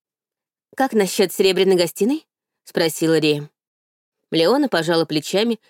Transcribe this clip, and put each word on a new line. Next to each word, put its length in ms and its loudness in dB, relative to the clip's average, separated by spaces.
«Как 160 -2
насчет 400 0
серебряной 440 2
гостиной?» 480 -2
спросила 500 0
Рия. 320 -2
Леона 380 2
пожала 380 0
плечами, 520 -2